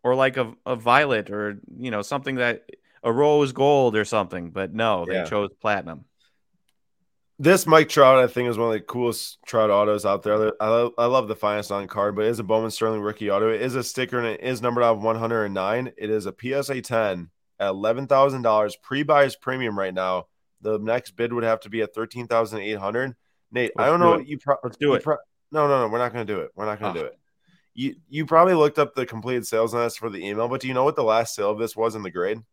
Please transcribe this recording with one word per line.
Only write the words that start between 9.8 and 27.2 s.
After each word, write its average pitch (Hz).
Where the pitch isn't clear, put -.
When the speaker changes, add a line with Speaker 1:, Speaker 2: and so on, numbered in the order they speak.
Speaker 2:
out 101
there. 107
I 107
lo-, 120
I 120
love 123
the 110
Finest 104
on 98
card, 101
but 107
it 113
is 110
a 110
Bowman 110
Sterling 110
rookie 104
auto. 104
It 110
is 127
a 123
sticker, 127
and 120
it 107
is 127
numbered 120
out 117
of 101
one 110
hundred 113
and 98
nine. 110
It 107
is 107
a 95
P 127
S 139
A 120
ten 98
at 98
eleven 110
thousand 135
dollars 107
pre-buyer's 143
premium 123
right 95
now. 92
The 107
next 113
bid 117
would 117
have 110
to 104
be 110
at 104
thirteen 113
thousand 113
eight 104
hundred. 120
Nate, 120
I 110
Speaker 1:
Let's 139
Speaker 2:
don't 175
Speaker 1:
do 175
Speaker 2:
know 170
Speaker 1:
it. -
Speaker 2:
what 156
you 147
pro-, 139
Speaker 1:
Let's 120
do 147
Speaker 2:
you 135
Speaker 1:
it. 101
Speaker 2:
pro-, 151
no, 147
no, 135
no, 117
we're 113
not 120
gonna 117
do 98
it. 73
We're 101
not 104
gonna 95
Speaker 1:
Oh. -
Speaker 2:
do 64
it. -